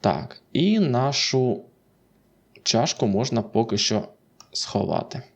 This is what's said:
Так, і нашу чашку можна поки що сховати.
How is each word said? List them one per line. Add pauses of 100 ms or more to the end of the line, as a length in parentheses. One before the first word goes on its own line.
Так, (120)
і
нашу (960)
чашку
можна
поки
що (440)
сховати. (140)